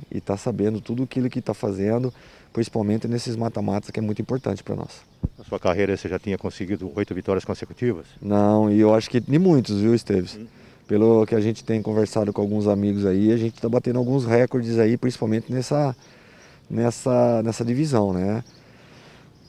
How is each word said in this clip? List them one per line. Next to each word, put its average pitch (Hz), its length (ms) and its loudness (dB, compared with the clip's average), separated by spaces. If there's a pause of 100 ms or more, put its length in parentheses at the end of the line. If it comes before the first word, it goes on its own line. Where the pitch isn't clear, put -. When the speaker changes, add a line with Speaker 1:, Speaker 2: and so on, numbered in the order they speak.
Speaker 1:
e 101 120 -8
tá 98 160 -4
sabendo 107 420 -2
tudo 120 240 -6
aquilo 127 260 -2
que 127 120 -6
tá 113 120 -4
fazendo, 110 600 -2 (400)
principalmente 110 540 -2
nesses 120 280 -4
mata-matas, 104 540 -4
que - 100 -6
é - 20 -4
muito 107 200 -4
importante 107 420 -4
pra - 120 -6
nós. - 260 -12 (360)
Speaker 2:
Na 113 60 -20
sua 101 160 -8
carreira 95 380 0
você - 100 -8
já 90 120 -6
tinha 95 180 -6
conseguido 92 580 -8
oito 104 180 -4
vitórias 95 300 -2
consecutivas? 98 640 -6 (160)
Speaker 1:
Não, 104 500 4
e 104 80 4
eu 107 140 8
acho 110 160 2
que 123 100 0
de 131 200 0
muitos, 127 420 4
viu, 113 120 4
Esteves? 98 460 -2
Speaker 2:
Hum. 113 60 -16 (420)
Speaker 1:
Pelo 110 380 6
que 113 100 0
a 110 60 4
gente 107 240 -2
tem 110 160 0
conversado 107 500 0
com 104 100 -2
alguns 104 240 0
amigos 101 400 2
aí, 101 280 4
a 120 40 2
gente 113 220 -4
tá 117 80 -4
batendo 123 320 0
alguns 127 260 -2
recordes 117 540 2
aí, 117 180 4
principalmente 117 540 -4
nessa, 131 420 -2 (760)
nessa, 120 720 2
nessa 113 220 -4
divisão, 120 480 0
né? 98 280 -2 (1080)